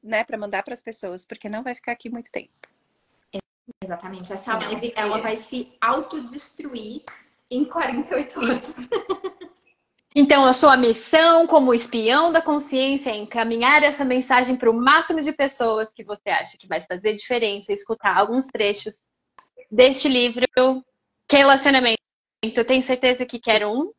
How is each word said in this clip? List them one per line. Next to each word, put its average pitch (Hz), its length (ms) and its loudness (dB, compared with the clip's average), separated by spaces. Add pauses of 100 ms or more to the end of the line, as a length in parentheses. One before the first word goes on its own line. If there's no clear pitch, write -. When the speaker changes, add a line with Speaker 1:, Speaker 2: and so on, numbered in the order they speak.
Speaker 1:
né, 214 220 -4
pra 220 140 -10
mandar 202 240 -6
pras 240 200 -14
pessoas, 185 420 -14
porque - 240 -16
não 214 140 -10
vai 247 120 -10
ficar - 180 -12
aqui 233 160 -12
muito 240 220 -14
tempo. - 200 -12 (1300)
Speaker 2:
Exatamente. 185 480 -14
Essa - 220 -10
Speaker 3:
Não. 220 60 -6
Speaker 2:
live, 220 360 -8
ela 214 220 -4
vai 220 180 -6
se - 440 -12
autodestruir 254 1200 -8 (480)
em 254 140 -2
quarenta 262 500 -6
e - 40 -2
oito 294 220 -8
horas. 247 340 -4
<laughs> 370 760 -8 (680)
Speaker 3:
Então, 277 320 6
a 254 80 6
sua 277 220 6
missão 320 680 4
como 285 260 4
espião 240 600 0
da 320 100 2
consciência 277 680 -2
é 214 60 -6
encaminhar 233 680 0
essa 285 200 0
mensagem 254 520 0
pro 233 180 2
máximo 302 480 2
de 294 100 -4
pessoas 233 600 -4
que 226 100 -20
você 208 280 -10
acha - 280 -4
que - 80 -20
vai 180 200 -6
fazer 196 280 -4
diferença, 208 580 -4
escutar 202 440 -4
alguns 233 320 0
trechos 208 580 -4 (640)
deste 262 380 4
livro, 240 340 0 (840)
que 285 80 4
é 277 40 8
relacionamento. 269 600 4 (420)
Eu 226 220 -2
tenho 262 180 2
certeza 254 420 0
que 247 140 -12
quero 214 320 0
um. 302 280 -4